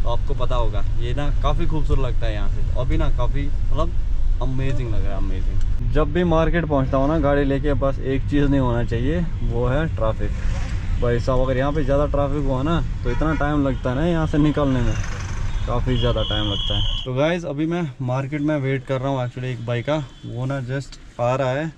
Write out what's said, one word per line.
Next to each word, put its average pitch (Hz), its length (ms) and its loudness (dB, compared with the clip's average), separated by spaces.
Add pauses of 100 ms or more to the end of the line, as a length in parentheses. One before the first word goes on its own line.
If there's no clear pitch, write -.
तो - 80 2
आपको 117 240 2
पता 123 200 2
होगा, 107 280 2 (160)
ये 120 160 0
ना 143 140 0 (140)
काफ़ी 151 240 2
खूबसूरत 143 340 4
लगता 123 240 2
है 110 80 0
यहाँ 104 160 2
से। - 140 2
तो - 180 0
अभी 139 160 2
ना 156 140 4
काफ़ी 139 340 2
मतलब - 480 2 (480)
Amazing 127 480 0
लग 104 160 2
रहा 104 60 2
है, 98 60 0
अमेजिंग। - 760 2
जब 147 200 2
भी 180 120 2
market 165 400 2
पहुँचता 139 320 0
हूँ 135 100 2
ना 160 120 2
गाड़ी 143 240 2
लेके, 139 320 0
बस 139 240 0
एक 135 300 -2
चीज़ 143 160 2
नहीं 139 140 2
होना 120 260 0
चाहिए, 120 340 -2 (240)
वो 120 240 0
है 143 200 0
ट्रैफिक। - 1120 -2
भाई 120 180 0
साहब 127 200 0
अगर 127 180 0
यहाँ 139 160 0
पे 156 100 0
ज़्यादा 139 240 2
traffic 143 380 0
हुआ 131 180 -2
ना 160 160 0 (240)
तो 127 80 -2
इतना 151 240 0
time 143 320 0
लगता 131 220 -2
है 123 60 -2
ना 147 100 0
यहाँ 165 220 0
से 156 100 0
निकलने 143 440 2
में, 113 140 0 (720)
काफ़ी 123 300 0
ज़्यादा 113 260 0
time 104 280 -2
लगता 101 260 -4
है। - 280 -2
तो 127 100 -6
guys 160 300 -2
अभी 147 200 -4
मैं 170 160 -2 (220)
market 131 380 -4
में 151 160 0
wait 135 280 -4
कर 131 160 -4
रहा 135 80 -4
हूँ 135 120 -4
actually 123 240 -8
एक 120 200 -8
बाइक 120 200 -4
का, 147 120 -2 (280)
वो 117 200 -8
ना 135 160 -6
just 131 380 -8 (220)
आ 120 140 0
रहा 131 160 -2
है। 151 260 -4